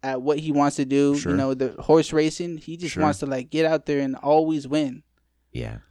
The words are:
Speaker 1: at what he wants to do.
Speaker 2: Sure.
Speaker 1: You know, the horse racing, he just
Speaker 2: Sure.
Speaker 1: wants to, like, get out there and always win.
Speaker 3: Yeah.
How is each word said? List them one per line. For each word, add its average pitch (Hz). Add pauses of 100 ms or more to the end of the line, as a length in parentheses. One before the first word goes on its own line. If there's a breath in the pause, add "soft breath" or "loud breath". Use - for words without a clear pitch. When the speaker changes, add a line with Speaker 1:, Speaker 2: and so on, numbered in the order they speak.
Speaker 1:
at 131
what 147
he 156
wants 143
to 143
do. 143
Speaker 2:
Sure. -
Speaker 1:
You 139
know, 135
the 131
horse 156
racing, 160
he 156
just 170
Speaker 2:
Sure. 156
Speaker 1:
wants 147
to, 151
like, 131
get 160
out 160
there 147
and 135
always 156
win. 139 (480)
Speaker 3:
Yeah. 113 (120)